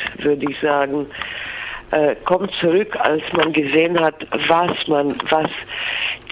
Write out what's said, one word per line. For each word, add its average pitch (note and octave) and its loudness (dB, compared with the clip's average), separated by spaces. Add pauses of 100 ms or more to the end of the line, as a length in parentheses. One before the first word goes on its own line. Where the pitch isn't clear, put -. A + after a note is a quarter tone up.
(180)
würde C#3+ 0
ich C3 -10
sagen, C#3+ 0 (880)
äh, D3 4 (120)
kommt F#3 2 (100)
zurück, F3 2
als D3+ 2 (160)
man D#3+ 2
gesehen D#3 2
hat, D#3+ 2 (320)
was E3+ 4 (140)
man, C#3+ 2 (160)
was D#3 2 (840)